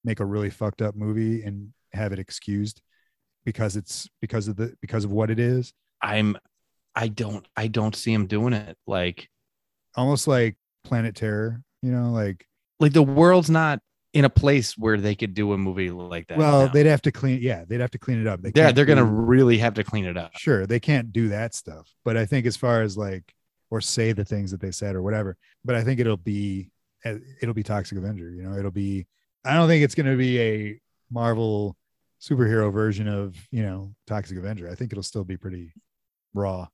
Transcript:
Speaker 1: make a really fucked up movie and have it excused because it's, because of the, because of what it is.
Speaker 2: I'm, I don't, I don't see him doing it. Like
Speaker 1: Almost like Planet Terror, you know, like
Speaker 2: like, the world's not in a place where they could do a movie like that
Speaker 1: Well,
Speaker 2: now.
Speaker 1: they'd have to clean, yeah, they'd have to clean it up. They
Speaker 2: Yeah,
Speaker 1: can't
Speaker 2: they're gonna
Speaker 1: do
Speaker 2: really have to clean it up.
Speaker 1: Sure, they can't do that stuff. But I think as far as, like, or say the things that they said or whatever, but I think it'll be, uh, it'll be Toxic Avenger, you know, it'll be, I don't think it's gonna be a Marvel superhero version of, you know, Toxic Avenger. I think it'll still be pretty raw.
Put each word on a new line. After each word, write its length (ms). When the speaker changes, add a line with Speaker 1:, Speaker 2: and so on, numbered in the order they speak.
Speaker 1:
make 160
a 60
really 240
fucked 320
up 140
movie 480
and 280
have 180
it 60
excused 640
because 300
it's, 340
because 280
of 80
the, 260
because 240
of 60
what 180
it 100
is. 320
Speaker 2:
I'm, 360
I 120
don't, 480
I 120
don't 280
see 160
him 160
doing 260
it. 240
Like 420
Speaker 1:
Almost 320
like 280
Planet 320
Terror, 460
you 80
know, 200
like 340
Speaker 2:
like, 140
the 100
world's 460
not 300
in 120
a 40
place 480
where 200
they 180
could 200
do 180
a 40
movie 340
like 360
that 120
Speaker 1:
Well, 260
Speaker 2:
now. 60
Speaker 1:
they'd 160
have 160
to 80
clean, 320
yeah, 240
they'd 120
have 120
to 80
clean 200
it 80
up. 140
They 140
Speaker 2:
Yeah, 100
Speaker 1:
can't 100
Speaker 2:
they're 100
gonna 160
Speaker 1:
do 60
Speaker 2:
really 520
have 160
to 80
clean 220
it 120
up. 200
Speaker 1:
Sure, 280
they 140
can't 340
do 160
that 240
stuff. 400
But 140
I 80
think 220
as 100
far 240
as, 160
like, 360
or 100
say 320
the 120
things 260
that 100
they 100
said 240
or 80
whatever, 340
but 120
I 80
think 160
it'll 180
be, 540
uh, 100
it'll 120
be 100
Toxic 360
Avenger, 320
you 120
know, 140
it'll 140
be, 340
I 80
don't 140
think 160
it's 120
gonna 220
be 220
a 400
Marvel 640
superhero 520
version 340
of, 280
you 120
know, 300
Toxic 300
Avenger. 320
I 60
think 160
it'll 120
still 200
be 140
pretty 360
raw. 400